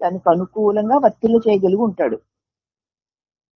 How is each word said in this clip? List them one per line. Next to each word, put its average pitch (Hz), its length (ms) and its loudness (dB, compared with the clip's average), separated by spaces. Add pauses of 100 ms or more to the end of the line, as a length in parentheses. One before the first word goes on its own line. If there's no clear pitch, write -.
దానికి 185 280 -2
అనుకూలంగా 214 680 0
వర్తిల్ల 233 380 0
చేయగలిగి 202 460 0
ఉంటాడు. 170 340 -2 (1400)